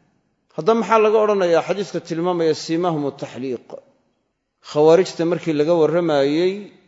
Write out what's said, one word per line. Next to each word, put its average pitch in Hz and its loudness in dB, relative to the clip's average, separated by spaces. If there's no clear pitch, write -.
Haddaba 214 2
maxaa 220 2
laga 214 2
odhanayaa 190 2
xadiiska 175 -6
tilmaamaya 165 -2
siimaahum 165 -4
taxliiq? 127 -10
Khawaarijta 165 4
markii 165 -2
laga 151 0
warramayey, 165 0